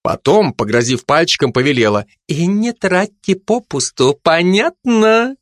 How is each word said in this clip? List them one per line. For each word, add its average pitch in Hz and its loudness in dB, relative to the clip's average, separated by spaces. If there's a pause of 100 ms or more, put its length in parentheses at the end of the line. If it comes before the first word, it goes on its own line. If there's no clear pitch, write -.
Потом, 156 0
погрозив 120 -2
пальчиком, 147 0
повелела: 117 0 (200)
"И 165 -2
не 220 -2
тратьте 190 -2
попусту, 143 -2
понятно?" 220 2